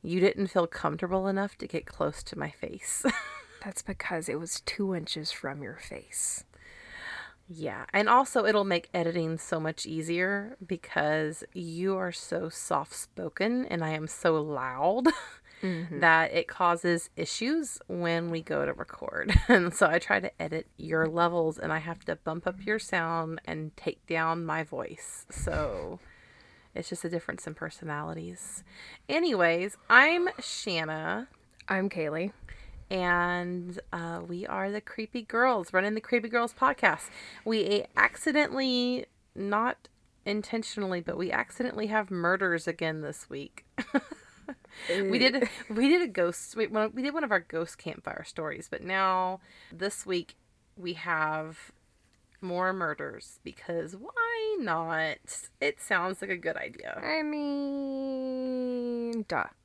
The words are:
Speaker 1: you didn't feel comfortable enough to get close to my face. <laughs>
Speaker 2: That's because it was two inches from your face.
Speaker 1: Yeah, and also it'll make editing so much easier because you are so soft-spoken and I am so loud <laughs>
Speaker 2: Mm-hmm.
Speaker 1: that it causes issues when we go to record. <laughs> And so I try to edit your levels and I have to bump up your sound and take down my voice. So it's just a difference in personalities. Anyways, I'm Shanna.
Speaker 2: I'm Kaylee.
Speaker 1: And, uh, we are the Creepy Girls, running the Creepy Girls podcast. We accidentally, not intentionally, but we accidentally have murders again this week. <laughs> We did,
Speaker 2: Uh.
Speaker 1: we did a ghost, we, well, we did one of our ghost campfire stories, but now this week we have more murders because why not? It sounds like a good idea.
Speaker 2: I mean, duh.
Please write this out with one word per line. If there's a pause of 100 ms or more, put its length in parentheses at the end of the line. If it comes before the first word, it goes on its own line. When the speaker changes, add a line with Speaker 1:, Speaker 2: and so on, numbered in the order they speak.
Speaker 1:
you
didn't
feel
comfortable
enough
to
get
close
to
my
face. (300)
<laughs>
Speaker 2:
That's
because
it
was
two
inches
from
your
face. (1040)
Speaker 1:
Yeah,
and
also
it'll
make
editing
so
much
easier (100)
because
you
are
so
soft-spoken
and
I
am
so
loud
<laughs> (480)
Speaker 2:
Mm-hmm.
Speaker 1:
that
it
causes
issues
when
we
go
to
record.
<laughs>
And
so
I
try
to
edit (120)
your
levels
and
I
have
to
bump
up
your
sound
and
take
down
my
voice.
So (720)
it's
just
a
difference
in
personalities. (420)
Anyways, (140)
I'm
Shanna. (400)
Speaker 2:
I'm
Kaylee. (580)
Speaker 1:
And, (140)
uh,
we
are
the
Creepy
Girls,
running
the
Creepy
Girls
podcast. (340)
We (140)
accidentally, (300)
not (360)
intentionally,
but
we
accidentally
have
murders
again
this
week. (260)
<laughs> (880)
We
did,
Speaker 2:
Uh. (220)
Speaker 1:
we
did
a
ghost,
we,
well,
we
did
one
of
our
ghost
campfire
stories,
but
now (320)
this
week (420)
we
have (680)
more
murders
because
why
not? (420)
It
sounds
like
a
good
idea.
Speaker 2:
I (1080)
mean,
duh. (200)